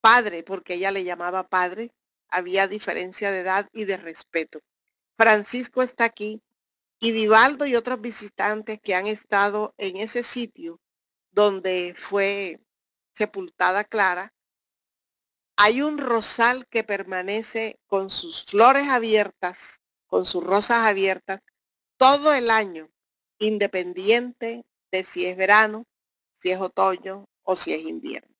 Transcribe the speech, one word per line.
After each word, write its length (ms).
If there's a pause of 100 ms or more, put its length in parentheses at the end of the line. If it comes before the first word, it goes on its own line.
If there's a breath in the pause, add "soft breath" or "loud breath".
Padre, 420
porque 320
ella 160
le 140
llamaba 440
padre, 440 (360)
había 380
diferencia 640
de 100
edad 320
y 120
de 140
respeto. 640 (560)
"Francisco 680
está 220
aquí". 380 (560)
Y 140
Divaldo 540
y 100
otros 240
visitantes 840
que 120
han 120
estado 680
en 220
ese 240
sitio 580 (500)
donde 680
fue 640 (520)
sepultada 720
Clara, 480 (1200)
hay 260
un 160
rosal 720
que 140
permanece 1040
con 240
sus 360
flores 420
abiertas, 920 (260)
con 200
sus 160
rosas 440
abiertas, 540 (580)
todo 360
el 160
año, 380 (500)
independiente 1300 (260)
de 140
si 220
es 100
verano, 480 (500)
si 160
es 100
otoño 680 (160)
o 140
si 180
es 80
invierno. 580